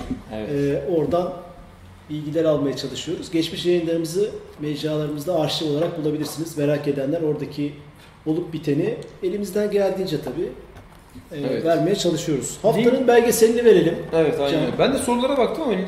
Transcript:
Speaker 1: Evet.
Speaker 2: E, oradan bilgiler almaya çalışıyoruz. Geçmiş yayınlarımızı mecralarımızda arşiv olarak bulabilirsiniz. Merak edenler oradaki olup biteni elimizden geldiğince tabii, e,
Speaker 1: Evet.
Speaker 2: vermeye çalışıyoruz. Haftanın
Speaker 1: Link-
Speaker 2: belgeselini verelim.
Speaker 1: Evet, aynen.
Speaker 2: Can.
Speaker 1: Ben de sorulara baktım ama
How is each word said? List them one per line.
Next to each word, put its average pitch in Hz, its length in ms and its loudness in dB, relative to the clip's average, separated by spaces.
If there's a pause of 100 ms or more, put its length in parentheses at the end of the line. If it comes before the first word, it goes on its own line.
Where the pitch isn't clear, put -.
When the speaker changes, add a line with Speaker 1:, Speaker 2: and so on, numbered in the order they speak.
(340)
Speaker 1:
Evet. 110 180 -6
Speaker 2:
E, 143 440 0
oradan 175 380 0 (760)
bilgiler 151 360 -2
almaya 139 300 2
çalışıyoruz. 139 560 -8
Geçmiş 165 340 -2
yayınlarımızı 170 640 0 (300)
mecralarımızda 151 840 -2
arşiv 151 280 0
olarak 160 320 0
bulabilirsiniz. 151 560 -4
Merak 143 300 2
edenler 139 340 0
oradaki 147 520 -2 (520)
olup 160 280 -2
biteni 156 420 0 (280)
elimizden 202 480 -2
geldiğince 185 500 0
tabii, 156 280 -4 (840)
e, 143 200 -6
Speaker 1:
Evet. 147 140 -2
Speaker 2:
vermeye 165 300 2
çalışıyoruz. 156 680 0
Haftanın 185 240 4
Speaker 1:
Link- 254 220 4
Speaker 2:
belgeselini 233 580 4
verelim. 175 300 8 (180)
Speaker 1:
Evet, 156 260 2
aynen. 143 120 0
Speaker 2:
Can. 147 280 0
Speaker 1:
Ben 226 140 4
de 269 40 2
sorulara 247 400 0
baktım 269 260 2
ama 240 100 0 (140)